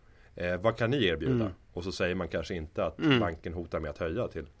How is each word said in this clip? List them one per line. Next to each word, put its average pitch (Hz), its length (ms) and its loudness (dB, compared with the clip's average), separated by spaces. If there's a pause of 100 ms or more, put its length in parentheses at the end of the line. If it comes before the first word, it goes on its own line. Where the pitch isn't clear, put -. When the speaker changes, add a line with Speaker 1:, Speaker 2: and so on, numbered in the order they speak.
(360)
Speaker 1:
Eh, 90 260 -2
vad 113 160 2
kan 113 140 0
ni 131 140 2
erbjuda?" 85 280 2
Speaker 2:
Mm. 107 200 0 (200)
Speaker 1:
Och 87 100 -6
så 92 80 -4
säger 90 240 0
man 90 120 -2
kanske 87 280 -4
inte 85 300 -2
att 82 140 -4
Speaker 2:
Mm. 143 200 6
Speaker 1:
banken 85 340 -2
hotar 85 260 -4
med 76 120 -4
att - 60 -10
höja 90 300 -2
till, 73 180 -8 (140)